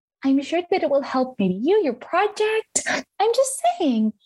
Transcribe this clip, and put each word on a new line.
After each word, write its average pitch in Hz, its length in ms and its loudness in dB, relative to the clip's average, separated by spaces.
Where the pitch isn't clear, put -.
I'm 269 180 2
sure 320 200 -2
that 349 120 0
it 302 60 2
will 277 120 2
help 254 380 -2
maybe 185 160 2
you, 330 280 2
your 262 100 0
project. 415 960 -2
I'm 415 480 -2
just 539 260 0
saying, 220 360 2